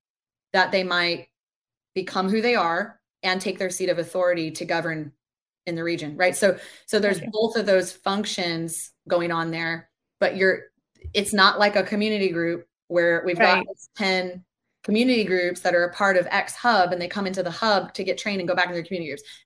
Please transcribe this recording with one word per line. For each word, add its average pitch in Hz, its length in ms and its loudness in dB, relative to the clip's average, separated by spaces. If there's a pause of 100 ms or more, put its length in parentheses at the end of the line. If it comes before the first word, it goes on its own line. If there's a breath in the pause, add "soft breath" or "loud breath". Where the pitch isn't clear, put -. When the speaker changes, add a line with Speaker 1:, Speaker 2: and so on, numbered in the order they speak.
(540)
Speaker 1:
that 185 180 2
they 190 120 2
might 175 440 -2 (640)
become 190 360 -2
who 220 120 0
they 240 140 2
are 180 440 0 (240)
and 185 180 0
take 190 160 -4
their 185 120 -2
seat 180 200 -2
of 165 100 2
authority 170 520 0
to - 140 -8
govern 160 480 -4 (520)
in 175 100 -6
the 165 80 -4
region, 151 340 -4
right? 185 180 2
So, 190 220 2 (300 loud breath)
so 214 120 2
there's 202 200 0
Speaker 2:
Gotcha. 208 120 -10
Speaker 1:
both 220 240 0
of 208 100 0
those 185 280 2
functions 175 960 -4 (160)
going 170 240 0
on 165 200 -2
there, 165 380 -6 (300)
but 190 160 2
you're, 190 280 2 (500)
it's 202 200 0
not 202 260 4
like 208 180 4
a 190 60 2
community 208 460 0
group 170 380 -4 (220)
where 170 360 2
we've 180 140 0
got 190 200 6
Speaker 2:
Right. - 80 -8 (280)
Speaker 1:
ten 185 480 -2 (400)
community 233 400 2
groups 180 380 -2
that 180 140 2
are 175 100 4
a 175 80 -4
part 196 240 2
of 175 120 2
X - 260 -2
hub 196 360 2
and 175 100 -4
they 175 60 -6
come 196 200 -4
into 185 160 -4
the 175 80 -4
hub 190 420 0
to 202 100 -8
get 190 140 -2
trained 202 240 -4
and 170 80 -6
go 180 60 2
back 180 120 2
to 175 60 -8
their 170 100 -6
community 165 280 -8
groups. 143 120 -10 (220 loud breath)